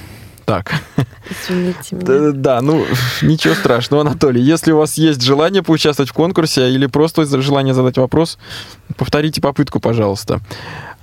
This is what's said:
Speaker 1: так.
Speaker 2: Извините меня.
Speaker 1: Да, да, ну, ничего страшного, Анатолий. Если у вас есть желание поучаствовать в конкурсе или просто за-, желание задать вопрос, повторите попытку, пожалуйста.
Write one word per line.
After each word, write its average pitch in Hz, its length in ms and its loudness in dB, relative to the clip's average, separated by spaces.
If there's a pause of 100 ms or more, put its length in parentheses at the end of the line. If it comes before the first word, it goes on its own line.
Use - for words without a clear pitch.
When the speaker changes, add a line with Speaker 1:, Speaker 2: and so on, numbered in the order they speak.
(440)
Speaker 1:
так. 101 280 -2 (580)
Speaker 2:
Извините 180 680 -6
меня. 180 100 -8
Speaker 1:
Да, 147 260 2
да, 135 280 0
ну, 143 240 2 (380)
ничего 156 320 2
страшного, 139 480 2
Анатолий. 131 400 2
Если 160 300 2
у 156 60 4
вас 151 200 0
есть 151 240 2
желание 156 400 2
поучаствовать 151 480 0
в - 20 -12
конкурсе 156 600 0
или 135 140 2
просто 156 380 2
за-, 139 160 0
желание 135 340 2
задать 127 240 2
вопрос, 147 400 0 (580)
повторите 151 440 -2
попытку, 143 400 0
пожалуйста. 107 600 0 (600)